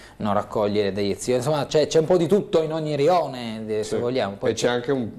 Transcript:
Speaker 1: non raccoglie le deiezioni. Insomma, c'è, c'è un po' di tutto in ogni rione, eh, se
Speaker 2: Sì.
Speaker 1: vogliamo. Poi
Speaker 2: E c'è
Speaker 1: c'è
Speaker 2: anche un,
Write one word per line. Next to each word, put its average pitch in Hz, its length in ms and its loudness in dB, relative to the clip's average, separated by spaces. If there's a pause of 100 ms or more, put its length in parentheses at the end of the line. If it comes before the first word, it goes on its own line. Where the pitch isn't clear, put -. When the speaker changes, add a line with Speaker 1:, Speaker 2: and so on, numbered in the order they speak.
(160)
Speaker 1:
non 107 160 -2
raccoglie 104 520 0
le 98 80 -2
deiezioni. 101 460 0
Insomma, 139 280 -2
c'è, 151 220 2
c'è 160 100 2
un 160 80 4
po' 180 100 4
di 170 120 2
tutto 185 340 2
in 156 100 -4
ogni 156 240 -4
rione, 135 680 0
eh, 107 160 -2
se - 140 -4
Speaker 2:
Sì. 117 40 -2
Speaker 1:
vogliamo. 120 380 -2
Poi 117 120 -2
Speaker 2:
E 113 40 0
c'è 117 140 -2
Speaker 1:
c'è 120 40 2
Speaker 2:
anche 123 200 -2
un, 131 100 0 (160)